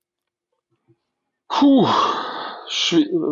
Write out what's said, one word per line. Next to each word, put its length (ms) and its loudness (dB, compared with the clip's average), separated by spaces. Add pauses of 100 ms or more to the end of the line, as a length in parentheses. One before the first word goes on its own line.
(1500)
Puh, 400 4 (800)
schwi-, 440 0 (200)